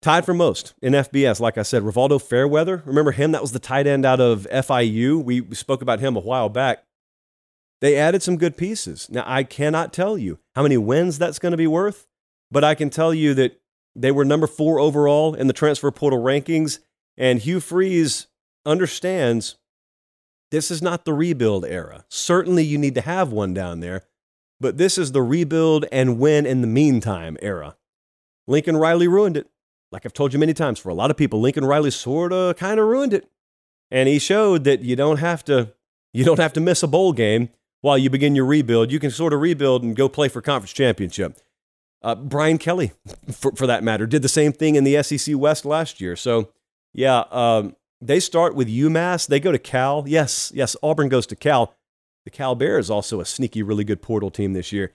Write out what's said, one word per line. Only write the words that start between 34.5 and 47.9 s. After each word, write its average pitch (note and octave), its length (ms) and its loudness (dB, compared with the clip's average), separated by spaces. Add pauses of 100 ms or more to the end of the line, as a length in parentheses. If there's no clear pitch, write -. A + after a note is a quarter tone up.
that C3+ 160 2
you B2 140 -2
don't C#3+ 220 2
have E3+ 280 -4
to, B2 280 0 (400)
you B2+ 120 2
don't E3 140 4
have E3 140 2
to D#3+ 80 0
miss E3+ 220 2
a E3+ 40 0
bowl F3 260 2
game A#2 360 0 (320)
while C#3+ 160 4
you C3 120 4
begin C#3 260 2
your C3 100 2
rebuild. A#2+ 460 2
You D3 80 -2
can C#3+ 120 -4
sorta D3 260 0
rebuild C#3 460 0
and A2+ 120 -4
go C3+ 140 2
play D3 180 0
for B2 140 -6
conference B2 320 -4
championship. G2+ 680 -2 (600)
Uh, C#3 140 -4
Brian D3 420 0
Kelly, E3+ 340 -2 (200)
<laughs> - 200 -16
for, - 220 -2
for C3 140 -4
that A#2 140 0
matter, A2 240 -2
did C3 160 0
the C3 80 -2
same D3+ 220 2
thing D3+ 240 0
in C#3 80 4
the C#3 140 4
S D3 140 -2
E D3 60 -4
C D3+ 180 -4
West D3 280 0
last D3+ 380 -4
year. F2+ 160 -8
So, A#2 320 -2 (440)
yeah, B2+ 380 2
um, A2+ 440 0 (260)